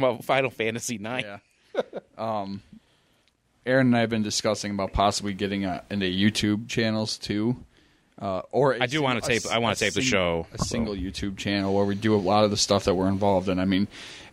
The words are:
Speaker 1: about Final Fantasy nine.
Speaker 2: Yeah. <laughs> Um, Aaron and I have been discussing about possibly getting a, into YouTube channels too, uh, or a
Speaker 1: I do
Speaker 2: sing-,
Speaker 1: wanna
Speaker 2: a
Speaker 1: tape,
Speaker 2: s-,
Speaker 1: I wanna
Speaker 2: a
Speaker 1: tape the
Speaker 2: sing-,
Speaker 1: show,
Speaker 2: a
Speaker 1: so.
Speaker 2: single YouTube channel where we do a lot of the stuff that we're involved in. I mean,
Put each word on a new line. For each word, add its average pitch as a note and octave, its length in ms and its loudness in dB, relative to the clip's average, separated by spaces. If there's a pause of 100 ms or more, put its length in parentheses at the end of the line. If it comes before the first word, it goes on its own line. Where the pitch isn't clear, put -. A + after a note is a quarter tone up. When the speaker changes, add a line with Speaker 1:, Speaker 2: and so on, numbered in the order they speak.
Speaker 1:
about B2 200 0
Final C3+ 280 0
Fantasy A2+ 460 -4
nine. A#2 260 -8
Speaker 2:
Yeah. G2+ 200 -12
<laughs> - 40 -20 (680)
Um, G#2 460 -6 (1000)
Aaron B2+ 240 2
and A#2+ 100 4
I - 20 4
have A2 100 2
been A2 140 0
discussing G#2 480 -2
about G2 220 -4
possibly G2+ 420 2
getting G2 300 -2
a, F2 260 -6
into G2 160 -2
YouTube G#2 600 2
channels A2 520 -2
too, G#2+ 360 -2 (640)
uh, F#2+ 220 -4 (100)
or C3 220 2
a A2 80 -4
Speaker 1:
I B2+ 60 0
do C#3 100 -2
Speaker 2:
sing-, D3+ 60 0
Speaker 1:
wanna B2+ 160 2
Speaker 2:
a - 20 -8
Speaker 1:
tape, A#2 240 0
Speaker 2:
s-, - 60 -4
Speaker 1:
I A2+ 80 2
wanna A2+ 140 2
Speaker 2:
a - 20 -2
Speaker 1:
tape G2+ 180 0
the G2 80 0
Speaker 2:
sing-, F2 80 0
Speaker 1:
show, F2 420 2
Speaker 2:
a - 60 -14
Speaker 1:
so. - 60 -2
Speaker 2:
single A2 320 -4
YouTube G2 420 -6
channel G2 380 0
where G2+ 100 4
we G2+ 80 2
do G#2+ 220 2
a - 20 6
lot G2+ 260 4
of G#2 60 4
the G#2 80 -2
stuff - 280 2
that F2+ 100 4
we're F#2 140 2
involved G2 400 2
in. F2+ 100 0
I F#2+ 60 0
mean, G2 220 2 (460)